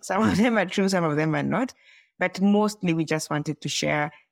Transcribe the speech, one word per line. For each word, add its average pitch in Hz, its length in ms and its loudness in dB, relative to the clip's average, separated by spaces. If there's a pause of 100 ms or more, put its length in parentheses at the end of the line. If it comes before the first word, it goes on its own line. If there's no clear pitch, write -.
some 196 200 -2
of 208 160 2
them 226 220 2
are 180 80 0
true, 190 200 0
some 185 160 2
of 151 120 0
them 156 180 0
are 147 80 0
not." 160 320 -2 (460)
But 180 220 -2
mostly 202 520 2
we 160 120 0
just 156 260 -4
wanted 151 280 -4
to 147 100 -8
share 151 420 -2 (200)